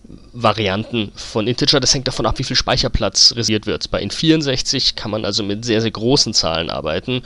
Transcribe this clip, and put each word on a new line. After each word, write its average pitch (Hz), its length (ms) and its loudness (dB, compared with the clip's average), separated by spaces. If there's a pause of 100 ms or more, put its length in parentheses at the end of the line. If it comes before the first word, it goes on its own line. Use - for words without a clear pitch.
(320)
Varianten 110 840 0
von - 320 -4
Integer. 123 320 2
Das 127 160 2
hängt 131 140 -2
davon 123 180 -2
ab, 110 120 0
wie 135 60 -2
viel 131 120 -2
Speicherplatz - 800 2
reserviert 110 300 0
wird. 85 260 -2
Bei 90 100 0
int 101 100 -4
vierundsechzig 143 840 2
kann 104 160 -6
man 110 120 -2
also 104 200 -2
mit 104 200 -4
sehr, 113 160 2
sehr 113 120 0
großen 117 420 2
Zahlen 82 360 0
arbeiten. 85 560 -4